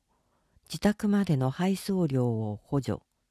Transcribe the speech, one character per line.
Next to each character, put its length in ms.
自 120
宅 280
ま 180
で 120
の 120
配 260
送 320
料 200
を 360
補 180
助。 200